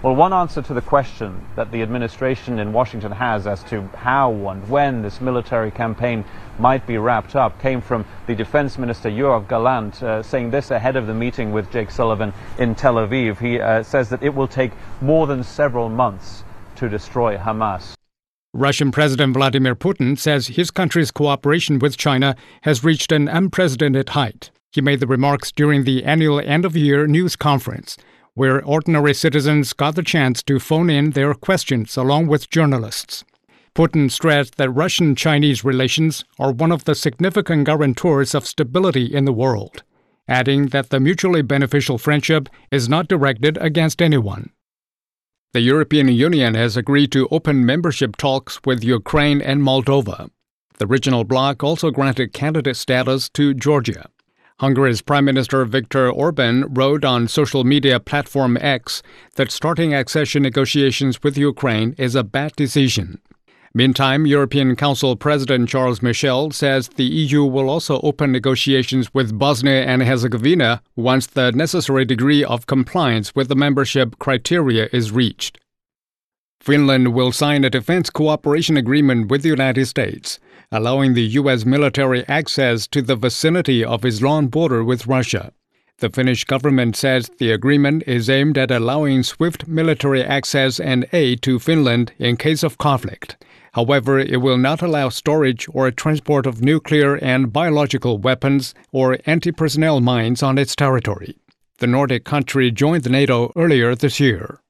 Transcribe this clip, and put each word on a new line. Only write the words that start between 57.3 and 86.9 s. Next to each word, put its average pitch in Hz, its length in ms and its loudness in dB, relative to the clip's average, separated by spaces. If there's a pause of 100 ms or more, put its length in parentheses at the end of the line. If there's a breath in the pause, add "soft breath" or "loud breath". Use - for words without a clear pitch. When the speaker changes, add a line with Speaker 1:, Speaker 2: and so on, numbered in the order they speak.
Speaker 2:
media 135 360 2
platform 135 600 -2
X - 420 -4 (340 loud breath)
that 135 140 -2
starting 160 440 -2
accession 139 500 0
negotiations 135 800 0
with 143 140 0
Ukraine 127 600 0
is 127 160 -2
a 123 120 0
bad 139 320 -6
decision. 120 640 0 (520 soft breath)
Meantime, 135 520 2
European 139 500 2
Council 135 400 0
President 131 540 0
Charles 127 320 0
Michel 131 480 0
says 135 380 0
the - 180 -2
E 156 200 0
U 143 200 4
will 135 240 0
also 151 300 -2
open 143 320 0
negotiations 131 800 0
with 113 240 0
Bosnia 135 460 2
and 127 180 2
Herzegovina 120 800 2 (140)
once 127 320 0
the 127 240 0
necessary 139 520 0
degree 135 400 2
of 120 220 -4
compliance 127 720 0
with 135 140 -2
the 139 60 0
membership 135 640 0
criteria 131 720 0
is 117 200 -2
reached. - 480 -2 (1000)
Finland 135 540 2
will 127 180 2
sign 147 320 0
a 131 60 2
defense 160 400 -2
cooperation 151 680 0
agreement 127 520 2
with 139 140 0
the 160 60 2
United 131 360 2
States, - 540 -6 (320 soft breath)
allowing 127 420 2
the 117 280 2
U 139 60 0
S 120 160 0
military 131 640 2
access 135 600 0
to 139 160 -2
the 123 140 0
vicinity 131 680 0
of 113 180 -4
its 113 200 0
long 147 240 2
border 131 360 0
with 123 220 -2
Russia. 120 460 -2 (480)
The 113 100 -2
Finnish 127 360 0
government 131 500 0